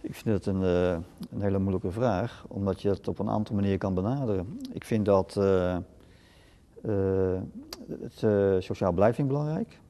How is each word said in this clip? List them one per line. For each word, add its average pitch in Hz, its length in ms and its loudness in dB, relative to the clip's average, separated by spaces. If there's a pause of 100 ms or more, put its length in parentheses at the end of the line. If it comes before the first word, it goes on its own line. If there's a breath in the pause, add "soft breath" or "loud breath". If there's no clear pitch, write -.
Ik - 140 -10
vind 110 200 -2
het 92 120 -2
een, 95 160 0
eh, 90 340 2 (340)
een - 120 -8
hele 98 160 2
moeilijke 95 320 0
vraag, 110 580 -2
omdat 98 340 -2
je 101 60 0
het 95 200 -2
op 95 100 -6
een 107 120 -2
aantal 107 240 -2
manieren 98 240 2
kan 95 160 -2
benaderen. 107 680 -2 (120)
Ik - 120 -10
vind 107 200 0
dat, 98 320 4
eh, 95 380 4
eh, 87 80 -4 (2250 loud breath)
het, - 220 -10
eh, 101 360 4
sociaal 92 340 0
blijving 113 360 2
belangrijk. 151 600 -4